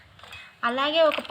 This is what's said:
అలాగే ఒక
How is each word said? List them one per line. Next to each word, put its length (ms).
అలాగే 300
ఒక 60